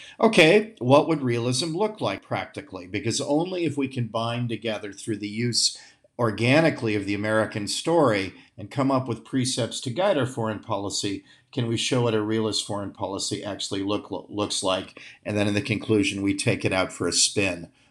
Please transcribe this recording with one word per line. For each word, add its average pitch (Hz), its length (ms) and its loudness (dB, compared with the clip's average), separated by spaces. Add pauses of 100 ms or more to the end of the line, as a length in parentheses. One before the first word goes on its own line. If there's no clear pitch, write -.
(220)
Okay, 214 580 6
what 143 300 6
would 151 140 0
realism 127 520 0
look 214 240 -2
like 98 220 -2
practically? 92 640 -8
Because 104 340 -2
only 170 460 0
if 135 100 -2
we 135 120 0
can 127 200 -4
bind 117 400 -2
together 104 460 -6
through 104 240 -6
the 104 100 -6
use 113 480 0 (440)
organically 120 720 4
of 101 140 -2
the 101 80 0
American 107 520 0
story 117 680 2 (220)
and 101 120 -14
come 135 220 0
up 131 160 0
with 117 180 -6
precepts 127 560 -2
to - 80 -6
guide 180 300 0
our 123 80 0
foreign 110 320 -4
policy 101 640 -6 (280)
can 120 160 -2
we 117 80 -2
show 123 280 0
what 117 100 2
a 110 80 2
realist 107 460 -2
foreign 101 240 -8
policy 98 520 -6
actually 98 380 -6
look, 101 300 -4
lo-, 90 180 -10
looks 101 320 -4
like. 95 400 -4 (240)
And 104 120 -2
then 104 100 2
in 104 60 0
the 101 80 2
conclusion, 98 600 2
we 98 140 2
take 98 280 0
it 98 100 2
out 92 180 0
for - 160 -4
a 85 60 0
spin, 87 560 0 (220)